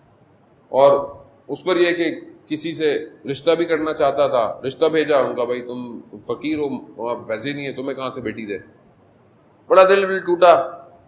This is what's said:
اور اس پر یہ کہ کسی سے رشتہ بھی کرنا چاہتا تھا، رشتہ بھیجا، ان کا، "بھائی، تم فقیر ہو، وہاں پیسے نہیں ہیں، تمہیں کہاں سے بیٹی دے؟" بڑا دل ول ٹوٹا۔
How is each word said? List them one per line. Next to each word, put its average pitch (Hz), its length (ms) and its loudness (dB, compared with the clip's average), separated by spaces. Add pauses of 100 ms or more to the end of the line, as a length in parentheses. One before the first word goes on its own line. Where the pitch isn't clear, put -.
(680)
اور 139 460 4 (340)
اس 143 160 -10
پر 175 120 0
یہ 175 160 2
کہ 170 280 -4 (260)
کسی 151 260 -8
سے 151 340 -2 (240)
رشتہ 139 200 -2
بھی 165 140 2
کرنا 156 280 -2
چاہتا 143 360 2
تھا، 113 380 -2
رشتہ 135 180 -2
بھیجا، 156 340 2
ان 123 180 0
کا، 123 80 -2
"بھائی، 123 160 -4
تم 123 400 -12 (180)
فقیر 147 400 -6
ہو، 147 100 -2 (280)
وہاں 117 180 -6
پیسے 113 380 -8
نہیں 143 140 -8
ہیں، 131 100 -8
تمہیں 135 180 -8
کہاں 131 160 -8
سے 127 100 -12
بیٹی 110 260 -8
دے؟" 98 120 -8 (1120)
بڑا 185 160 8
دل 196 200 4
ول 190 140 -2
ٹوٹا۔ 175 360 6 (540)